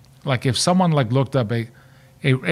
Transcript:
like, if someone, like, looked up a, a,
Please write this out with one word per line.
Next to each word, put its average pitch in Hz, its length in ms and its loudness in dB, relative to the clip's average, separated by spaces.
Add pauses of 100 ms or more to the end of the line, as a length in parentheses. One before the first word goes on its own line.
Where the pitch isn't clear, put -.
(240)
like, 135 220 -2
if 127 120 0
someone, 180 340 2
like, 135 200 0
looked 110 240 0
up 117 160 0
a, 117 160 -4 (540)
a, 139 100 2 (200)